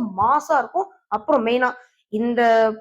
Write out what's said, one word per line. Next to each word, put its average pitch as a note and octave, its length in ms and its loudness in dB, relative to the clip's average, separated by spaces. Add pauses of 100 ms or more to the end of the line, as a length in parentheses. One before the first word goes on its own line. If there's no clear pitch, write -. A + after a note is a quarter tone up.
(180)
மாசா C#4+ 400 0
இருக்கும். F4 300 -4 (200)
அப்புறம் A3 380 0
மெயினா B3 240 0 (440)
இந்த A#3 280 -2 (400)